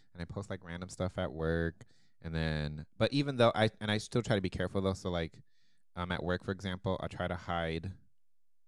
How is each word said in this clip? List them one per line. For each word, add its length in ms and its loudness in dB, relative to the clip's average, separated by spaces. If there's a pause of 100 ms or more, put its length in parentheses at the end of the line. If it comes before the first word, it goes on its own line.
(140)
and 80 -8
I 40 -4
post, 240 -8
like, 160 -8
random 240 -8
stuff 280 -2
at 140 0
work, 540 0 (380)
and 120 -6
then, 500 0 (120)
but 160 2
even 240 0
though 180 8
I, 140 6 (100)
and 120 -4
I 80 2
still 240 0
try 120 4
to 60 4
be 80 0
careful 320 -2
though. 120 4
So, 180 -4
like, 220 -2 (600)
um, 160 -4
at 120 -2
work, 200 0
for 80 -4
example, 500 -2
I 60 -4
try 200 -4
to 80 -2
hide 560 -2 (760)